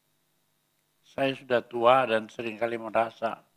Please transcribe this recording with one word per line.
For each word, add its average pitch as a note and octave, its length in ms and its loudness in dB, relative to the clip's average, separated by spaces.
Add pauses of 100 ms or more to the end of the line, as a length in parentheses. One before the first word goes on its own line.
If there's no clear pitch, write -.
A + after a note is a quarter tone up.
(1080)
Saya C3+ 240 -2
sudah B2+ 320 -2
tua B2 400 4
dan A2 240 -2
seringkali A#2 480 -8
merasa A2+ 640 -4 (160)